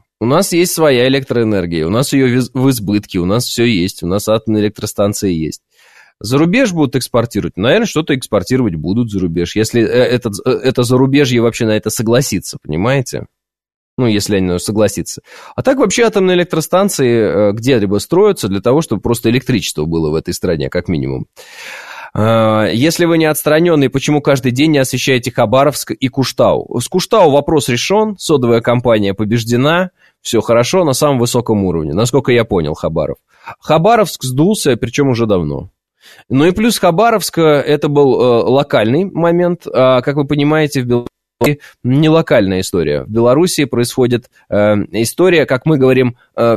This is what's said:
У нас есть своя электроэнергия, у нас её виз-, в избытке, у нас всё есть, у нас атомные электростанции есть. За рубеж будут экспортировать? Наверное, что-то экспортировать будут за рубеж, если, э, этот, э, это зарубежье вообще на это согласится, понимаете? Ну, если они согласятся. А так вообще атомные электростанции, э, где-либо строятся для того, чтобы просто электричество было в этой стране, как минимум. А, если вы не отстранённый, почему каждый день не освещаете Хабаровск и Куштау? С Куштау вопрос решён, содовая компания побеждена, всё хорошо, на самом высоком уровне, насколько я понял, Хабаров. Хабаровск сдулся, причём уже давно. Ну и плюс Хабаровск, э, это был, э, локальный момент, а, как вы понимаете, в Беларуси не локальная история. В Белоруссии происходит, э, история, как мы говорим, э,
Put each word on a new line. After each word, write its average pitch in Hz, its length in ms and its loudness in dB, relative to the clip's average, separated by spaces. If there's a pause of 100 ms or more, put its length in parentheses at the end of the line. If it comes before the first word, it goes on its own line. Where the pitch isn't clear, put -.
(200)
У 110 60 -2
нас 165 260 0
есть 175 200 0
своя 135 360 2
электроэнергия, 107 760 -2
у 85 40 -2
нас 120 220 -2
её 135 140 2
виз-, 123 260 0
в 131 180 0
избытке, 104 500 -2
у 85 40 0
нас 104 220 0
всё - 180 -2
есть, 95 380 0
у 85 40 -4
нас 98 220 -4
атомные 110 360 0
электростанции 104 680 -2
есть. 78 300 -6 (580)
За 117 160 -2
рубеж 185 360 2
будут 147 240 0
экспортировать? 113 600 -4
Наверное, 160 300 0
что-то 156 280 -2
экспортировать 113 600 -2
будут 98 360 -4
за 98 100 -4
рубеж, 87 360 -4
если, 113 260 0
э, 104 40 2
этот, 117 480 0 (100)
э, 127 60 0
это 127 320 0
зарубежье 127 580 2
вообще 113 240 0
на 110 60 0
это 107 180 -2
согласится, 113 720 -2
понимаете? 107 640 -4 (720)
Ну, 127 80 0
если 101 300 0
они 90 220 0
согласятся. 101 640 -4 (340)
А - 60 -6
так 262 160 0
вообще 233 260 0
атомные 190 320 2
электростанции, 127 1120 0
э, - 20 0
где-либо 110 460 0
строятся 180 500 0
для 98 120 -4
того, 135 220 0
чтобы 107 200 -4
просто 113 280 -2
электричество 95 560 -2
было 82 240 -2
в 78 40 -2
этой 80 200 -4
стране, 80 360 -4
как - 180 -6
минимум. 67 380 -4 (880)
А, 110 520 2
если 143 400 0
вы 165 120 2
не 160 80 2
отстранённый, 151 640 2
почему 147 320 0
каждый 131 300 0
день 151 200 2
не 147 60 2
освещаете 127 520 -2
Хабаровск 131 640 0
и - 160 -2
Куштау? 117 720 0
С - 80 -6
Куштау 185 420 2
вопрос 143 380 0
решён, 196 500 -2
содовая 123 420 2
компания 113 540 0
побеждена, 120 760 0 (320)
всё 113 180 0
хорошо, 120 440 2
на 139 100 0
самом 143 240 0
высоком 117 460 0
уровне, 80 300 -2
насколько 123 380 0
я 117 120 4
понял, 78 300 -2
Хабаров. 80 420 -4 (420)
Хабаровск 190 640 2
сдулся, 139 520 0
причём 135 340 -2
уже 117 160 0
давно. 85 440 -2 (600)
Ну 139 160 2
и 180 60 4
плюс 214 260 0
Хабаровск, 190 600 0
э, 165 40 2
это 147 460 2
был, 143 320 4
э, 120 280 4
локальный 135 560 2
момент, 170 680 -2
а, 127 280 2
как 143 160 -2
вы 147 100 0
понимаете, 147 560 0
в 123 40 -6
Беларуси 120 760 -4 (240)
не 139 240 2
локальная 120 520 2
история. 73 440 -2
В 67 60 -16
Белоруссии 131 540 2
происходит, 120 640 -2 (200)
э, 104 240 2 (180)
история, 151 540 2
как 127 200 -2
мы 156 120 2
говорим, 131 380 2 (200)
э, 117 200 2